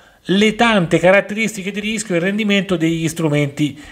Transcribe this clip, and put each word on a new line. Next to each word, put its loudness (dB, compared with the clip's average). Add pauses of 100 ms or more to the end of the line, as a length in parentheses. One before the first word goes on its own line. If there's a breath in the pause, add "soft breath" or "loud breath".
(260 loud breath)
le 2
tante 2
caratteristiche 0
di -8
rischio -4
e 0
rendimento 0
degli 0
strumenti -2 (100)